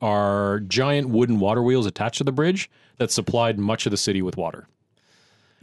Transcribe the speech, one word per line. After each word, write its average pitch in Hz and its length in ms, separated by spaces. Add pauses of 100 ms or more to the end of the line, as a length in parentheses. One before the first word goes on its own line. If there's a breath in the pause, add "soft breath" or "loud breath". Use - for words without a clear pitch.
are 101 580
giant 131 480
wooden 120 320
water 110 220
wheels 123 240
attached 104 320
to 143 60
the 139 80
bridge 170 380 (280 soft breath)
that 117 120
supplied 117 480
much 107 280
of 113 40
the 101 60
city 95 260
with 90 140
water. 85 320 (960 soft breath)